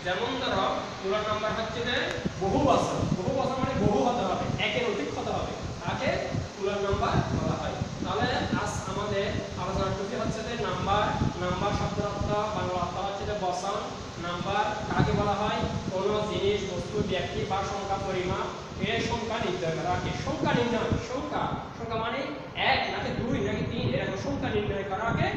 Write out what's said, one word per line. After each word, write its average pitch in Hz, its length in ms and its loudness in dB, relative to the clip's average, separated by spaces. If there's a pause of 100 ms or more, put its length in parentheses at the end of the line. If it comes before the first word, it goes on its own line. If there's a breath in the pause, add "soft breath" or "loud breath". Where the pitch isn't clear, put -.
যেমন 185 260 0 (100)
ধরো, - 260 2 (280)
প্লুরাল 208 340 0
নাম্বার 214 240 0
হচ্ছে 220 320 -4
যে 247 120 0 (440)
বহু 196 180 2
বচন। - 400 4 (180)
বহু - 220 0
বচন - 240 2
মানে - 120 2 (120)
বহু - 180 8
হতে 233 200 4
হবে, - 380 0
একের 214 220 2
অধিক 170 340 0
হতে 214 120 -2
হবে, - 220 -2 (320)
তাকে 208 220 0 (500)
প্লুরাল 196 260 0
নাম্বার 196 300 2 (240)
বলা - 240 0
হয়। - 160 -4 (280)
তাহলে 240 220 0 (360)
আজ - 100 -2 (160)
আমাদের 202 380 0 (340)
আলোচনার 190 380 0
টপিক 233 220 -4
হচ্ছে 214 220 -2
যে 233 200 -4
নাম্বার। 202 420 2 (360)
নাম্বার 180 380 2
শব্দের 202 280 0
অর্থ, 196 240 -2 (260)
বাংলা 180 280 0
অর্থ 185 120 -4
হচ্ছে 196 300 -2
যে 208 140 -2
বচন। 185 360 0 (460)
নাম্বার 202 420 0 (240)
কাকে - 240 4
বলা 208 220 2
হয়? 208 260 0 (300)
কোনো 196 240 0 (160)
জিনিস, 196 300 2 (120)
বস্তু, 170 240 -4 (120)
ব্যক্তি - 320 -2 (100)
বা 190 80 0 (120)
সংখ্যা, 196 360 -2
পরিমাপ, 185 400 0 (360)
এর 226 180 0
সংখ্যা 226 380 -2
নির্ণয় 170 380 0
করাকে। 175 340 0 (140)
সংখ্যা 294 300 2
নির্ণয়, 233 360 2 (180)
সংখ্যা, 262 340 -2 (360)
সংখ্যা 226 180 -6
মানে 233 240 -2 (340)
এক 214 260 2 (120)
নাকি - 180 -2 (120)
দুই 135 180 0
নাকি 208 300 0
তিন, 240 240 0
এরকম - 300 0
সংখ্যা 269 260 -2
নির্ণয় 202 320 0
করাকে 220 440 2 (100)